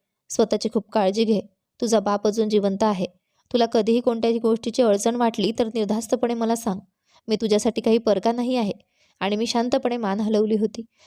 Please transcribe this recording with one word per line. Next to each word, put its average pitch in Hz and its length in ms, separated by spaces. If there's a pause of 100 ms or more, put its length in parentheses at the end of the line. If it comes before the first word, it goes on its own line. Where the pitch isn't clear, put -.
(280)
स्वतःची 220 460
खूप - 160
काळजी 208 340
घे. 208 160 (400)
तुझा 226 200
बाप 202 260
अजून 214 220
जिवंत 202 340
आहे. 202 240 (460)
तुला 233 140
कधीही 226 340
कोणत्याही 233 380
गोष्टीची 226 440
अडचण 214 320
वाटली 226 440
तर 240 80
निर्धास्तपणे 220 680
मला 226 220
सांग. 208 240 (480)
मी 220 80
तुझ्यासाठी 214 440
काही 226 180
परका 226 340
नाही 247 240
आहे." 220 160 (480)
आणि 202 160
मी 226 100
शांतपणे 247 500
मान 208 240
हलवली 214 360
होती. 220 260 (240)